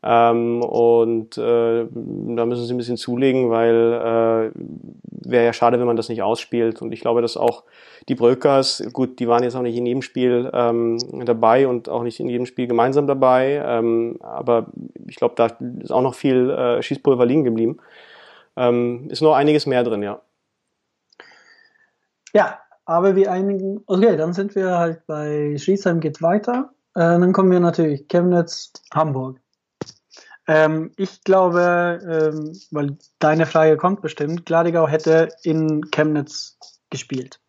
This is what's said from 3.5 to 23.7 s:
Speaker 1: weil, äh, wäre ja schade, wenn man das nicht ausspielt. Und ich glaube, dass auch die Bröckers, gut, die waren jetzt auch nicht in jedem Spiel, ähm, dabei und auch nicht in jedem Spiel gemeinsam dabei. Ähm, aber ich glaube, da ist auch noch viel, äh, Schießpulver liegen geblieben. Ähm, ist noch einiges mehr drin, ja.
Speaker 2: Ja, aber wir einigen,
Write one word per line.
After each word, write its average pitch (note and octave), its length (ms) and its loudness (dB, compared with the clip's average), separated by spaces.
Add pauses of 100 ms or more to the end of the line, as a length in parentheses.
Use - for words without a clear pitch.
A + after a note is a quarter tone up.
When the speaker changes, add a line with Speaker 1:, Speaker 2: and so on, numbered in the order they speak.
Speaker 1:
weil, A2+ 1000 2
äh, - 80 -18 (680)
wäre A#2+ 140 4
ja A#2 80 2
schade, A#2 260 2
wenn B2 80 0
man A#2 100 0
das A2+ 120 -4
nicht A2+ 140 -6
ausspielt. A2+ 600 -2
Und A2+ 80 -8
ich A2+ 100 -12
glaube, A#2 220 0
dass A2+ 140 -4
auch - 260 -2 (460)
die C3 80 -2
Bröckers, C3 640 2 (100)
gut, B2+ 280 -4
die A#2+ 80 -2
waren A#2+ 160 2
jetzt A#2+ 100 -4
auch B2+ 80 -6
nicht A#2+ 140 -4
in A#2+ 100 -2
jedem B2+ 160 -2
Spiel, B2 500 0
ähm, A#2 460 0 (260)
dabei A#2 440 4
und A#2+ 200 -4
auch A#2+ 140 -4
nicht A#2+ 160 -8
in - 100 -6
jedem B2 180 -4
Spiel B2 200 -6
gemeinsam B2+ 400 2
dabei. C3+ 580 2
Ähm, A#2 580 -2
aber A2+ 440 -2 (400)
ich - 80 -18
glaube, - 220 -2
da A#2 200 0 (220)
ist - 140 -10
auch B2+ 100 2
noch B2+ 140 -2
viel, B2+ 340 2
äh, B2 320 -2
Schießpulver C3 420 0
liegen C3+ 200 2
geblieben. A2+ 320 -2 (800)
Ähm, A#2+ 520 -2
ist C3 140 -6
noch D#3 140 4
einiges D3 300 2
mehr B2+ 180 0
drin, A2 180 -2
ja. G2+ 180 -8 (2250)
Speaker 2:
Ja, G3+ 240 0 (260)
aber F3+ 300 2
wir G3 160 2
einigen, G3 560 -4